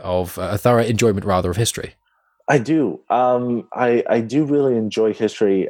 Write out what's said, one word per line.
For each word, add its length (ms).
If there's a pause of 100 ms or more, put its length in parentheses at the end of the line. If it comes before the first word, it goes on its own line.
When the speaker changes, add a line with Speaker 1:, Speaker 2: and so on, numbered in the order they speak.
Speaker 1:
of, 360
uh, 140
a 60
thorough 260
enjoyment 420
rather 240
of 60
history? 380 (560)
Speaker 2:
I 60
do. 420 (120)
Um, 640
I, 340
I 140
do 240
really 280
enjoy 380
history, 580